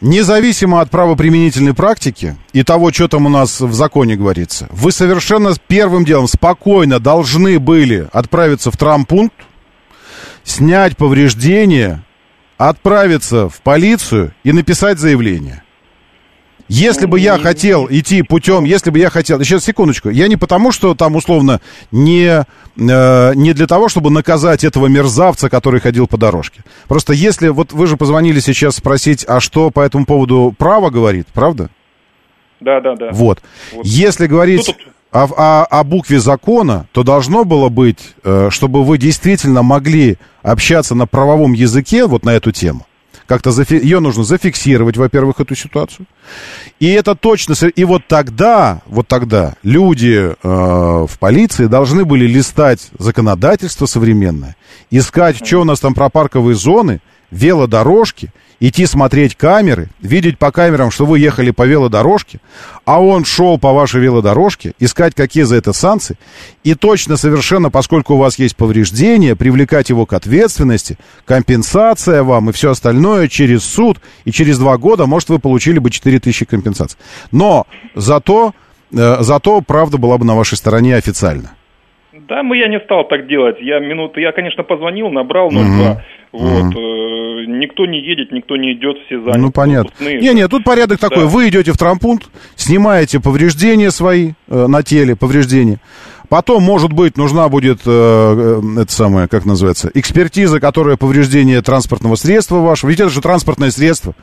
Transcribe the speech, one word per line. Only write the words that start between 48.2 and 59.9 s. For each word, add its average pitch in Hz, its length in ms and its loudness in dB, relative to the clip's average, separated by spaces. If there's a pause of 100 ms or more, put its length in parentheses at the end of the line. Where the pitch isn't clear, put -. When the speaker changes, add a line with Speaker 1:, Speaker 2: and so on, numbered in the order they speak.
Speaker 1:
вот 113 200 -4
тогда 110 460 -2 (100)
люди, 120 680 2
э, - 120 -8
в 90 680 0 (100)
полиции 127 460 2
должны 139 400 2
были 135 200 2
листать 131 640 0 (100)
законодательство 113 840 -2
современное, 98 720 -2 (340)
искать, 135 520 0
че 175 180 0
у 175 40 0
нас 151 140 0
там 135 140 -2
про 135 160 0
парковые 127 460 0
зоны, 135 460 0 (300)
велодорожки, 135 1000 0 (300)
идти 165 260 0
смотреть 143 500 0
камеры, 151 520 0 (120)